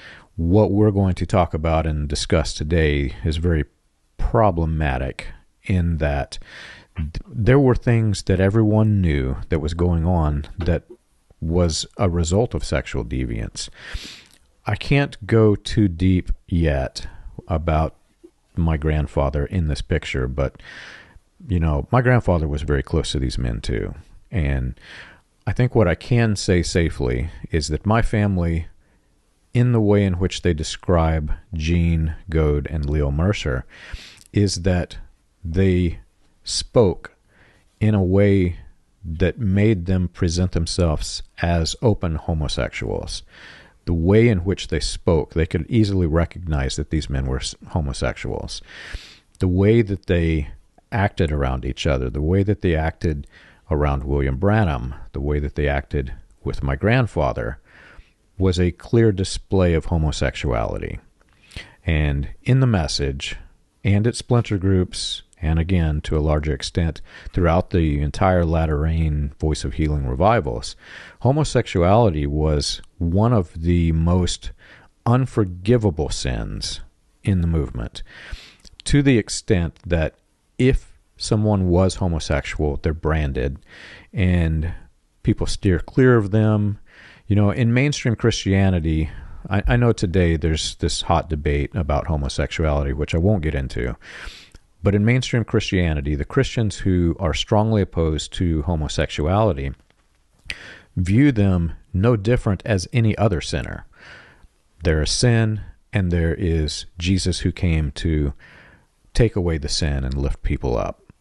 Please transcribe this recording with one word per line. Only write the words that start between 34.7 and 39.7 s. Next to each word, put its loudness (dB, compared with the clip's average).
they 2
spoke 0
in 4
a 4
way 4
that -2
made 2